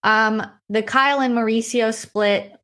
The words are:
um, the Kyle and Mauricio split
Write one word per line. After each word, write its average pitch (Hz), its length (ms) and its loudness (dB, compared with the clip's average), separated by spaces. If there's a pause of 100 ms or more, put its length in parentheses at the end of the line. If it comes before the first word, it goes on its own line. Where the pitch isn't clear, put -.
um, 214 400 2 (260)
the 214 120 0
Kyle 269 380 0
and 254 160 0
Mauricio 226 580 0
split 202 600 -2 (100)